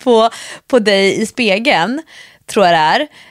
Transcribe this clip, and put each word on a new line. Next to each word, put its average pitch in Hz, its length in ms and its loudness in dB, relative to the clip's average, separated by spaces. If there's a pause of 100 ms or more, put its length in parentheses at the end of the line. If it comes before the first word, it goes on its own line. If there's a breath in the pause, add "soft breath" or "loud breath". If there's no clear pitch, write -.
på, 226 260 2 (380 loud breath)
på 247 120 0
dig 196 420 0
i 220 40 -2
spegeln, 226 760 -2 (440 loud breath)
tror 202 200 0
jag 170 80 4
det 170 340 0 (240 loud breath)